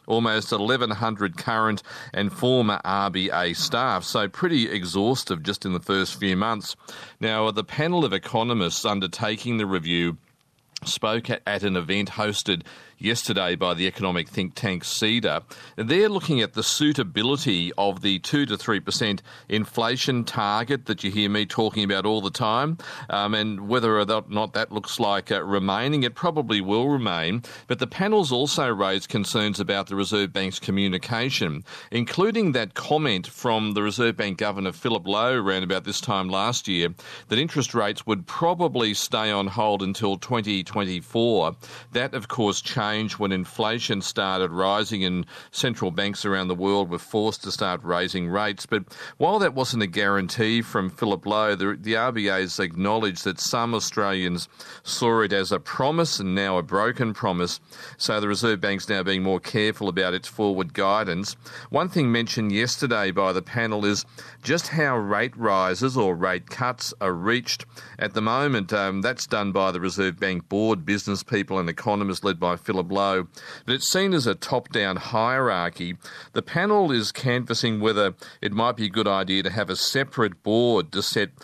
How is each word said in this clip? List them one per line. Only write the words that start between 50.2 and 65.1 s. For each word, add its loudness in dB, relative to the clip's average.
from -2
Philip 0
Lowe, 4
the, 0
the -2
R 2
B 0
A's 0
acknowledged 0
that -2
some 0
Australians 0
saw 2
it 2
as 0
a 2
promise 0
and -2
now 2
a 2
broken 0
promise. -2
So 0
the 0
Reserve 2
Bank's -2
now 2
being 2
more 2
careful 0
about 2
its -6
forward 0
guidance. 0
One 0
thing 2
mentioned 0
yesterday 0
by 2
the 0
panel -2
is 2
just 0
how 2
rate -2